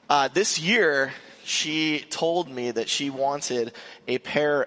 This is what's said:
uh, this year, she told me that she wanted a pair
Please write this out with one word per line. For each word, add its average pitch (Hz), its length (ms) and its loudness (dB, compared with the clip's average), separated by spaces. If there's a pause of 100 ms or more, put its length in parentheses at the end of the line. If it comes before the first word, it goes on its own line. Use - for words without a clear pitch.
uh, 143 200 4
this 160 320 0
year, 156 540 2 (320)
she 156 640 0
told 165 400 -2
me 120 220 -4
that 113 160 -2
she 143 220 -2
wanted 135 640 -2 (340)
a 123 120 0
pair 147 480 2